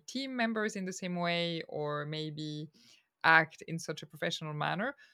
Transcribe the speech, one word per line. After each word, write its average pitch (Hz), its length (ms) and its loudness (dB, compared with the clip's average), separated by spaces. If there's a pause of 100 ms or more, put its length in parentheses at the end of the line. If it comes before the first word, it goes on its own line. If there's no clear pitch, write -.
team 269 260 -4
members 220 440 0
in 190 80 -2
the 185 80 -4
same 180 240 -4
way 170 500 2
or 147 380 -2
maybe 151 640 -6 (540)
act 160 400 6
in 165 160 -6
such 160 240 -8
a - 20 -12
professional 160 480 -4
manner. 156 420 0 (180)